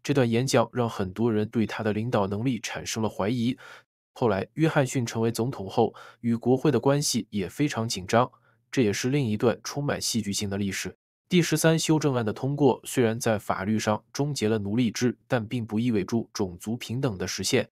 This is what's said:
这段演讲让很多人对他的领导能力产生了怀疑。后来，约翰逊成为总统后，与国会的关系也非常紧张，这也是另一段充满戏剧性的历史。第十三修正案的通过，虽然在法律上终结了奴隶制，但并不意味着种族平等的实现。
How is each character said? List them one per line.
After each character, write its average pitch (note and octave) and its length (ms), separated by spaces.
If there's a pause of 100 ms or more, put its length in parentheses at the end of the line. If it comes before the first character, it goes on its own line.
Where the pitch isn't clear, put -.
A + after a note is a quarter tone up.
这 C#3+ 140
段 B2+ 120
演 A#2 200
讲 A#2+ 260
让 A#2 160
很 F#2 240
多 A2+ 180
人 G#2+ 180
对 A2 180
他 - 160
的 G#2+ 100
领 A2 160
导 G#2+ 160
能 G2+ 180
力 B2 160
产 - 240
生 A2 200
了 G#2 40
怀 G2+ 220
疑。 B2 260 (600)
后 B2 140
来， G2 260
约 D#3 120
翰 D3+ 160
逊 B2+ 220
成 A2+ 160
为 A#2 100
总 A#2+ 200
统 G2 180
后， A2+ 240 (280)
与 A#2 140
国 B2 220
会 D3+ 140
的 A#2 80
关 C#3+ 200
系 - 300
也 F#2+ 180
非 D3 200
常 A2+ 200
紧 F2+ 200
张， A#2+ 240 (400)
这 C3+ 100
也 G#2 100
是 B2+ 200
另 D3 120
一 G#2+ 140
段 A2 260
充 C#3+ 200
满 C3+ 180
戏 G#2+ 220
剧 G2+ 100
性 G#2 160
的 G2 80
历 G2+ 140
史。 - 260 (320)
第 F3+ 100
十 D#3+ 160
三 D#3+ 220
修 D#3 220
正 C#3 160
案 A#2 100
的 G#2+ 80
通 C#3 220
过， C#3 280
虽 - 200
然 A2+ 160
在 A2 180
法 F#2+ 280
律 G#2+ 120
上 G#2+ 340
终 C#3+ 220
结 G#2+ 160
了 A2 80
奴 G2+ 180
隶 B2 140
制， A#2+ 260 (120)
但 A#2 180
并 A#2 180
不 G#2+ 160
意 A#2+ 120
味 G2+ 120
着 A2+ 300
种 F2+ 240
族 A2 180
平 A#2+ 240
等 B2+ 160
的 F2+ 120
实 - 160
现。 - 340